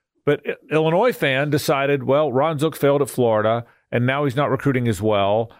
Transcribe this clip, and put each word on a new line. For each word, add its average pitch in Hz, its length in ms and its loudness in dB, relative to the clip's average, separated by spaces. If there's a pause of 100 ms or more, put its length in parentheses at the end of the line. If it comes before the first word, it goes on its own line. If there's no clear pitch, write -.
(260)
But 143 200 0
I-, - 100 -6 (160)
Illinois 160 420 0
fan 143 380 -2
decided, 143 520 0
"Well, 139 300 0
Ron 147 260 0
Zook 151 160 -2
failed 143 260 2
at 131 80 0
Florida, 113 560 0 (260)
and 123 140 0
now 139 200 0
he's 123 100 -2
not 135 160 0
recruiting 127 380 -2
as 98 120 -4
well." 107 580 0